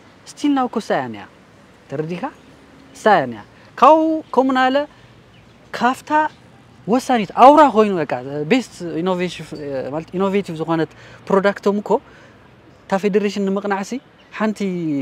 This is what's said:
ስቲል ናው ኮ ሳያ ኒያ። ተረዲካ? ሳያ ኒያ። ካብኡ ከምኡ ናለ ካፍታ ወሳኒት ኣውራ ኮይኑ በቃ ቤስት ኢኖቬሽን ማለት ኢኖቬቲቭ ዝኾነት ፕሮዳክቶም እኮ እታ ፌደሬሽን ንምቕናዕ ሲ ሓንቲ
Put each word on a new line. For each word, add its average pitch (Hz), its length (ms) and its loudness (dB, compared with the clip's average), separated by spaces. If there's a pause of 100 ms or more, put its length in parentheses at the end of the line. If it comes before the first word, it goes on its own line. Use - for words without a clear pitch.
(260)
ስቲል - 260 -4
ናው 269 140 0
ኮ 233 120 -8
ሳያ 175 280 -2
ኒያ። 104 180 -14 (600)
ተረዲካ? 160 400 -8 (720)
ሳያ 196 280 4
ኒያ። 113 160 -10 (380)
ካብኡ 302 200 6 (280)
ከምኡ 262 260 0
ናለ 262 240 0 (960)
ካፍታ - 380 -4 (760)
ወሳኒት 233 460 0
ኣውራ 294 360 8
ኮይኑ 208 260 2
በቃ 156 180 -2 (300)
ቤስት 220 320 0 (200)
ኢኖቬሽን 175 520 -4 (400)
ማለት 151 240 -8
ኢኖቬቲቭ 190 460 -2
ዝኾነት 165 340 -2 (340)
ፕሮዳክቶም 202 540 0
እኮ 202 120 -6 (880)
እታ - 200 -8
ፌደሬሽን 202 440 -2
ንምቕናዕ 196 400 -4
ሲ 196 100 -10 (400)
ሓንቲ 214 260 -4 (440)